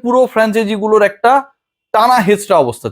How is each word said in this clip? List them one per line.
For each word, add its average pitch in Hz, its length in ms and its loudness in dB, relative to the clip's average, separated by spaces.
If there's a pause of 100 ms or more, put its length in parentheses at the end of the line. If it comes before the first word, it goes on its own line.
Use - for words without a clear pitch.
পুরো 247 240 0
ফ্র্যাঞ্চাইজিগুলোর 214 760 0
একটা 208 300 0 (600)
টানা 240 260 2
হেঁচড়া 202 380 0
অবস্থা 120 340 -2